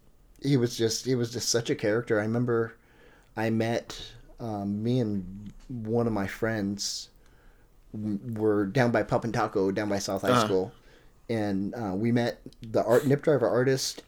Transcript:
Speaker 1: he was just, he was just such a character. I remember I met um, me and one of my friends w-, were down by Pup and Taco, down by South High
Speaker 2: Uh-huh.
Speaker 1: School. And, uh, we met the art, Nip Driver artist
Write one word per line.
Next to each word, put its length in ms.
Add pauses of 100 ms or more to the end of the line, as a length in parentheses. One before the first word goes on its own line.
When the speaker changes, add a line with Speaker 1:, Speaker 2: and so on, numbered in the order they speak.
(420)
Speaker 1:
he 140
was 220
just, 280
he 100
was 180
just 160
such 200
a 60
character. 440
I 40
remember 500 (640)
I 140
met 520 (380)
um, 440
me 160
and 520 (160)
one 400
of 60
my 140
friends 840 (840)
w-, 260 (200)
were 260
down 260
by 120
Pup 200
and 100
Taco, 380
down 180
by 100
South 220
High 80
Speaker 2:
Uh-huh. 160
Speaker 1:
School. 260 (580)
And, 460
uh, 200
we 160
met 280 (220)
the 220
art, 220
Nip 160
Driver 260
artist 600